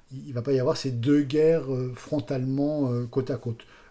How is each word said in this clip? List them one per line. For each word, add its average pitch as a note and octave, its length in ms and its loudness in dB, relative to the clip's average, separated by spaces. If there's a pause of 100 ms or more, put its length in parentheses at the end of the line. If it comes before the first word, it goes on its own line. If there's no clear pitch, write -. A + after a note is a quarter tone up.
(120)
il C#3 220 -12
va A#2+ 80 -4
pas C#3 120 0
y C3 60 4
avoir C#3+ 160 2
ces - 140 -4
deux C3 320 4
guerres, D3+ 500 2
euh, B2+ 240 -2
frontalement, C#3 960 -2
euh, A#2+ 140 0
côte B2+ 240 -2
à C#3 60 -2
côte. A#2 260 -6 (300)